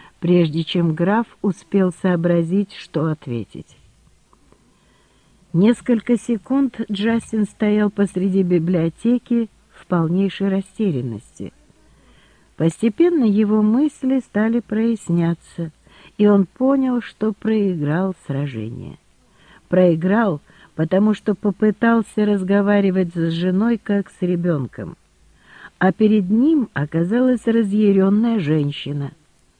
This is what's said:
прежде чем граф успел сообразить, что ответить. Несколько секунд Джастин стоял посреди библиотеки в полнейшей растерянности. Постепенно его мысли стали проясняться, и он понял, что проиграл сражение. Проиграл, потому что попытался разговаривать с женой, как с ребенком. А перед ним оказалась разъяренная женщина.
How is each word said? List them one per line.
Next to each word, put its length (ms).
прежде 440
чем 320
граф 320
успел 580
сообразить, 720
что 320
ответить. 720
Несколько 640
секунд 640
Джастин 540
стоял 460
посреди 500
библиотеки 1080
в 140
полнейшей 640
растерянности. 1040
Постепенно 680
его 380
мысли 580
стали 420
проясняться, 1080
и 80
он 180
понял, 560
что 320
проиграл 800
сражение. 680
Проиграл, 720
потому 380
что 200
попытался 920
разговаривать 880
с 160
женой, 500
как 280
с 120
ребенком. 760
А 160
перед 360
ним 440
оказалась 760
разъяренная 920
женщина. 720